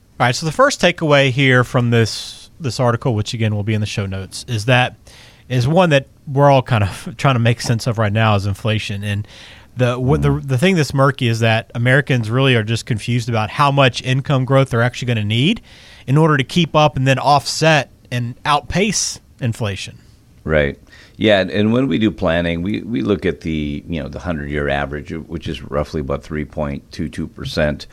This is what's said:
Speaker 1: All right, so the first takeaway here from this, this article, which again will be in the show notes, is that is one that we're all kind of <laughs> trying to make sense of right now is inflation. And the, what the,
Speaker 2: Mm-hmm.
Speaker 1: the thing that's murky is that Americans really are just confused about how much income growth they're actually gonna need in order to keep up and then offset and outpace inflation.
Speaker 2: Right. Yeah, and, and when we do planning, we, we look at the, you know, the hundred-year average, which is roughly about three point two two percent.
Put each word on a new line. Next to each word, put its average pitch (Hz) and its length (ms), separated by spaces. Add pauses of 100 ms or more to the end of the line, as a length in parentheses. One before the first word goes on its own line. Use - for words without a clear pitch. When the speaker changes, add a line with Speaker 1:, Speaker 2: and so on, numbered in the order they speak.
(180)
Speaker 1:
All 123 80
right, 127 80
so 165 120
the 151 60
first 269 280
takeaway 147 500
here 127 340
from 120 260
this, - 680
this 139 220
article, 120 340
which 104 200
again 110 200
will 104 80
be 107 120
in 107 80
the 104 40
show 101 200
notes, 95 420
is 110 160
that 123 320 (520)
is 127 200
one 170 220
that 139 160 (200)
we're 143 240
all 135 120
kind 107 220
of - 280
<laughs> 113 60
trying 135 160
to 117 60
make 117 200
sense 113 260
of 113 120
right 104 140
now 110 240
is 98 100
inflation. 104 580
And 104 240 (480)
the, 123 220
what 139 240
the, 143 60
Speaker 2:
Mm-hmm. 143 180
Speaker 1:
the 135 100
thing 180 200
that's 143 180
murky 135 340
is 113 120
that 113 340
Americans 123 560
really 131 240
are 110 80
just 110 240
confused 120 420
about 110 220
how 143 200
much 139 320
income 131 420
growth 135 260
they're 117 120
actually 123 260
gonna 110 160
need 123 360 (460)
in 131 100
order 156 200
to 135 80
keep 165 320
up 151 200
and 131 100
then 131 120
offset 143 720 (200)
and 120 240 (100)
outpace 165 760 (220)
inflation. 110 580 (460)
Speaker 2:
Right. 73 340 (380)
Yeah, 101 240
and, 90 100
and 104 220
when 131 160
we - 100
do 107 120
planning, 85 520
we, 101 200
we 123 200
look 101 240
at 82 160
the, 76 440
you 80 160
know, 69 60
the 71 120
hundred-year 73 480
average, 71 440
which 80 360
is 71 140
roughly 73 380
about 69 220
three 76 220
point 71 480
two 80 160
two 80 180
percent. 73 680